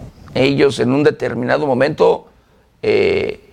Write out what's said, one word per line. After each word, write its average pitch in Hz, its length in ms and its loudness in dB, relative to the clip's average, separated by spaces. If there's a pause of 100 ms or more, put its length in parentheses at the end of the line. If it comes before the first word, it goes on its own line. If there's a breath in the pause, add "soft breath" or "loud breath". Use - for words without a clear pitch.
(340)
ellos 139 460 2
en 120 120 0
un 147 120 0
determinado 123 600 -2
momento, 139 640 0 (540 soft breath)
eh, 101 580 0 (120)